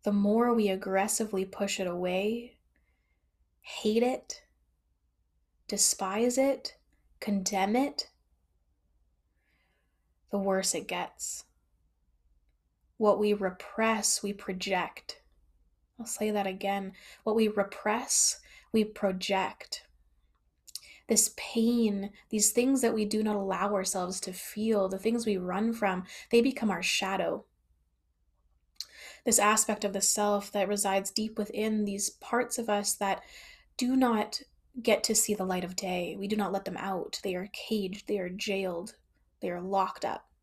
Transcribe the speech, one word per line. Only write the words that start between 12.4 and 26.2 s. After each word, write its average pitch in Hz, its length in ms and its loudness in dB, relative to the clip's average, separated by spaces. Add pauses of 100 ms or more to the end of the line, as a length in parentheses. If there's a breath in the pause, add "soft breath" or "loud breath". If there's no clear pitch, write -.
What 208 240 4
we 208 140 4
repress, 208 920 -2
we 202 80 -4
project. 185 920 -4 (760)
I'll 226 60 -10
say 214 260 -4
that 202 160 0
again. 196 460 -4 (300 loud breath)
What 220 120 0
we 220 140 4
repress, 208 880 0 (320 loud breath)
we 220 140 4
project. 190 1000 -2 (1200 loud breath)
This 226 260 4
pain, 220 800 0 (160 loud breath)
these 208 220 2
things 254 300 4
that 226 120 2
we 214 100 0
do 214 180 0
not 214 140 2
allow 196 380 0
ourselves 185 480 -2
to 185 100 -8
feel, 214 560 0
the 190 100 -4
things 226 280 0
we 208 100 2
run 185 380 -2
from, 185 320 0 (240 loud breath)